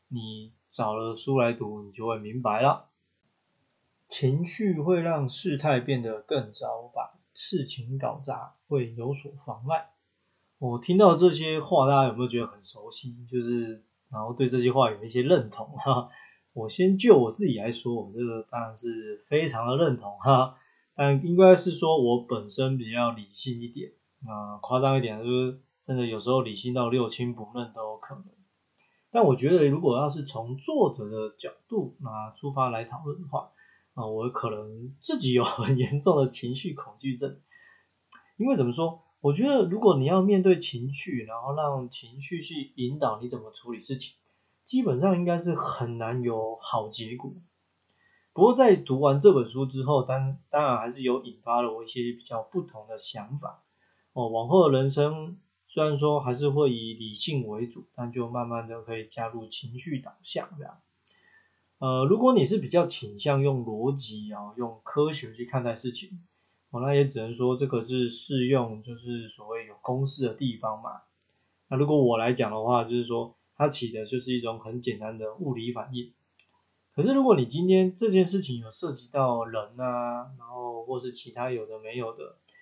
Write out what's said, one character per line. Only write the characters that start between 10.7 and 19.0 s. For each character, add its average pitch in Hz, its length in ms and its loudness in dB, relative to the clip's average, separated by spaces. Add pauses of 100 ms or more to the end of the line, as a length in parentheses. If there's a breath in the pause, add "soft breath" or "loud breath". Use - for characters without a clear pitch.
听 180 180 2
到 190 180 10
这 170 160 8
些 156 280 -2
话， 147 280 4
大 139 160 6
家 131 40 4
有 113 60 -2
没 120 100 -4
有 123 60 -2
觉 120 100 -2
得 117 80 -4
很 - 160 -18
熟 107 260 -20
悉？ 120 260 -14 (140)
就 123 120 -4
是， 117 420 -4 (260)
然 110 160 -8
后 120 80 -8
对 127 160 2
这 123 140 0
些 123 80 4
话 123 200 4
有 104 120 -12
一 117 60 -12
些 123 120 0
认 131 280 4
同， 113 180 -12 (100)
哈。 120 320 -2 (440 loud breath)
我 110 140 -8
先 190 300 2
就 208 180 10
我 117 160 4
自 208 140 -4
己 135 140 2
来 113 120 -4
说， 120 220 -6
我 101 180 -8
这 117 140 -6
个 113 240 -6
当 120 120 -8
然 113 140 -10
是 110 520 -10